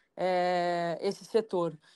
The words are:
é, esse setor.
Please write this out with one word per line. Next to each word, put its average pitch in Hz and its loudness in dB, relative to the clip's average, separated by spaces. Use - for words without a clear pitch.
é, 175 0
esse 196 -4
setor. 175 0